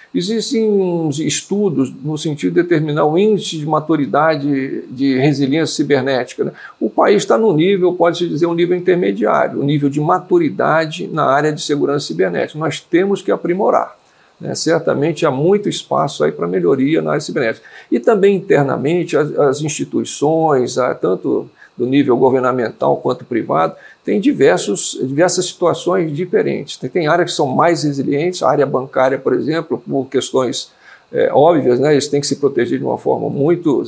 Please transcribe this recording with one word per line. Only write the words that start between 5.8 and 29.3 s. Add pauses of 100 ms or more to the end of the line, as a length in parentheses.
né? (280)
O
país
tá
no
nível,
pode-se
dizer,
um
nível
intermediário,
um
nível
de
maturidade
na
área
de
segurança
cibernética.
Nós
temos
que
aprimorar, (420)
né?
Certamente
há
muito
espaço
aí
pra
melhoria
na
área
cibernética. (260)
E
também
internamente,
as,
as
instituições,
a,
tanto (260)
do
nível
governamental
quanto
privado, (280)
tem
diversos,
diversas
situações
diferentes.
Tem,
tem
áreas
que
são
mais
resilientes,
a
área
bancária,
por